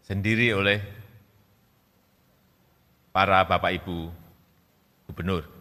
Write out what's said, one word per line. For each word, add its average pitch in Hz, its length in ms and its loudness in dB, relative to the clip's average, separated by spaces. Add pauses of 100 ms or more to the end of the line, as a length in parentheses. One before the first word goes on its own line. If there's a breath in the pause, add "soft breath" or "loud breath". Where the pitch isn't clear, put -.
sendiri 110 480 0
oleh 101 240 2 (2250)
para 95 320 4
Bapak 90 400 0
Ibu 82 240 -8 (1040)
Gubernur 85 400 -6 (100)